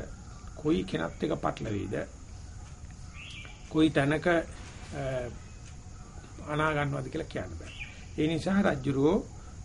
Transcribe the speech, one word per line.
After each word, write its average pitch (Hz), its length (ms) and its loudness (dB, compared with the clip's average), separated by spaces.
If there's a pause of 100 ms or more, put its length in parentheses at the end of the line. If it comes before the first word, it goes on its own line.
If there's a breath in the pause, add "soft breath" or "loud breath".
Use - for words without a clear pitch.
(540)
කොයි 175 300 2
කෙනත් - 380 -2
එක - 140 2
පටලවෙයිද? 104 600 -2 (1700)
කොයි 156 240 6
තැනක, 147 380 4
අ, - 760 -2 (1400)
අනා 151 280 6
ගන්නවද 143 360 2
කියලා 156 200 -2
කියන්න - 260 -4
බෑ. - 200 -10 (400 loud breath)
ඒ 151 140 4
නිසා 170 340 4
රජුරෝ 143 540 6 (500 loud breath)